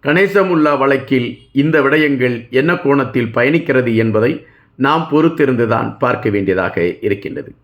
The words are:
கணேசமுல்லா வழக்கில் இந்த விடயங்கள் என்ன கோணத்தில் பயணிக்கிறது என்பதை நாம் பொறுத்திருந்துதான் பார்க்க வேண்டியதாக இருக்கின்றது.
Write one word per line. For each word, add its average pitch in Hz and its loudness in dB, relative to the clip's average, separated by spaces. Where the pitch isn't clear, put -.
கணேசமுல்லா 175 2
வழக்கில் 135 0
இந்த 151 0
விடயங்கள் 135 0
என்ன 135 0
கோணத்தில் 131 -2
பயணிக்கிறது 127 0
என்பதை 113 2
நாம் 151 0
பொறுத்திருந்துதான் 127 0
பார்க்க 120 -2
வேண்டியதாக 92 -2
இருக்கின்றது. - -6